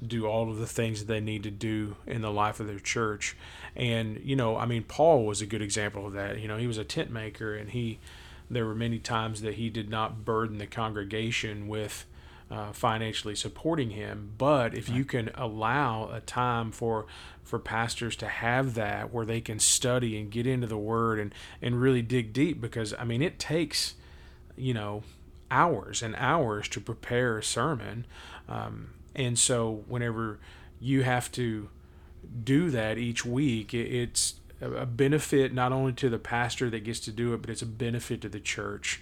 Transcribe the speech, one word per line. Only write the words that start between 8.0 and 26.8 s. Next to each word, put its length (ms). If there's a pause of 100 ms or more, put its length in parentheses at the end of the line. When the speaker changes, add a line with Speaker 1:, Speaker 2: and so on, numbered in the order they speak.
Speaker 1:
there 160
were 80
many 240
times 440
that 120
he 160
did 220
not 340
burden 320
the 80
congregation 1000
with 380 (460)
uh, 220
financially 600
supporting 560
him, 460
but 380
if 140
you 140
Speaker 2:
Right. 40
Speaker 1:
can 280
allow 760
a 80
time 520
for, 340 (380)
for 160
pastors 580
to 100
have 460
that 400
where 120
they 140
can 180
study 600
and 100
get 160
into 220
the 100
Word 400
and, 160 (280)
and 180
really 220
dig 320
deep, 260
because, 400
I 60
mean, 160
it 180
takes, 560 (640)
you 160
know, 300 (460)
hours 540
and 140
hours 520
to 120